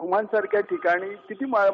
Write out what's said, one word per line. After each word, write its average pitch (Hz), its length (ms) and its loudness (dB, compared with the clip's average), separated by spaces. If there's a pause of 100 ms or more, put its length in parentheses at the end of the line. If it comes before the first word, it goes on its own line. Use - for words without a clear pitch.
घुमानसारख्या 208 580 0
ठिकाणी 180 500 -2
किती 208 360 -10
मा-, 208 280 2